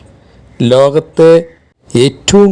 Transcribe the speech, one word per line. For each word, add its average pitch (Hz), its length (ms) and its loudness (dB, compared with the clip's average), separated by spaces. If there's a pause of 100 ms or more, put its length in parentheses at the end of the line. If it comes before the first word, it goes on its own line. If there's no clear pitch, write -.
(720)
ലോകത്തെ 143 540 0 (640)
ഏറ്റവും 190 640 -2